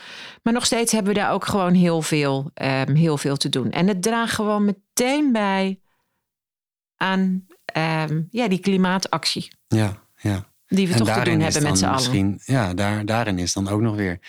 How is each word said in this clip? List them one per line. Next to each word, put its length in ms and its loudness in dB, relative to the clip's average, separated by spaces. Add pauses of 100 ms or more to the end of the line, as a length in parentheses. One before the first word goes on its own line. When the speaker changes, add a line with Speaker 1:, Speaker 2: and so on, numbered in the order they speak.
(440)
Speaker 1:
Maar 100 2
nog 120 0
steeds 260 0
hebben 220 2
we 60 0
daar 120 0
ook 140 -2
gewoon 280 2
heel 280 4
veel, 520 0
ehm, 420 0
heel 220 4
veel 200 -2
te 120 -4
doen. 220 -2
En 160 0
het 140 0
draagt 320 -2
gewoon 320 0
meteen 640 0
bij 480 0 (1200)
aan, 480 0 (200)
ehm, 640 -2
ja, 180 -2
die 120 0
klimaatactie. 920 -2 (160)
Speaker 2:
Ja, 300 0 (200)
ja. 280 -2 (220)
Speaker 1:
Die 200 0
we 60 -2
Speaker 2:
En 60 2
Speaker 1:
toch 80 2
te 60 2
Speaker 2:
daarin 260 2
Speaker 1:
doen 80 2
Speaker 2:
is 60 0
Speaker 1:
hebben 180 2
met 0 -
Speaker 2:
dan 60 0
Speaker 1:
z'n 80 2
allen. 100 0 (300)
Speaker 2:
misschien, 300 -2
ja, 180 0
daar, 320 -2
daarin 340 -2
is 140 -2
dan 140 -2
ook 140 0
nog 140 0
weer 340 -2